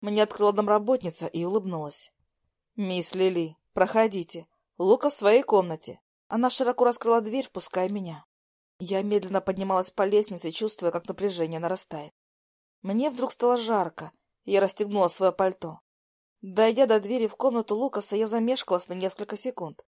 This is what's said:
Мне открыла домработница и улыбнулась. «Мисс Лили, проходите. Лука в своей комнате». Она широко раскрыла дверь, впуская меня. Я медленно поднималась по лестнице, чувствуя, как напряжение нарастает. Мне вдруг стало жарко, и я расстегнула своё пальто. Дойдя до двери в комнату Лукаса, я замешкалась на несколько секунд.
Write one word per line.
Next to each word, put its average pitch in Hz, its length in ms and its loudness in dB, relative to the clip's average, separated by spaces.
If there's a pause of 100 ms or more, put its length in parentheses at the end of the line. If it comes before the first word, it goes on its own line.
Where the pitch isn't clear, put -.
Мне 208 220 2
открыла 208 300 4
домработница 208 720 0
и 165 180 -4
улыбнулась. 180 680 -6 (640)
«Мисс 185 380 -4
Лили, 180 420 0 (160)
проходите. 196 760 0 (320)
Лука 196 300 4
в - 40 0
своей 214 300 4
комнате». 175 580 0 (260)
Она 240 240 0
широко 247 340 0
раскрыла 233 360 2
дверь, 220 260 -4
впуская 185 420 -4
меня. 185 360 -8 (540)
Я 190 240 -2
медленно 196 380 0
поднималась 190 500 0
по - 140 0
лестнице, 202 460 0
чувствуя, 180 400 -4
как 170 160 -6
напряжение 175 540 -4
нарастает. 165 520 -6 (720)
Мне 226 280 0
вдруг 247 200 -4
стало 240 260 2
жарко, 202 540 -2 (340)
и 196 80 -4
я 196 80 6
расстегнула 202 480 0
своё 180 240 2
пальто. 180 480 -2 (600)
Дойдя 220 460 2
до 220 120 6
двери 220 280 0
в 208 100 -6
комнату 233 400 0
Лукаса, 214 400 -4
я 220 100 0
замешкалась 226 640 -2
на 180 60 -10
несколько 190 420 -6
секунд. 180 480 -10 (100)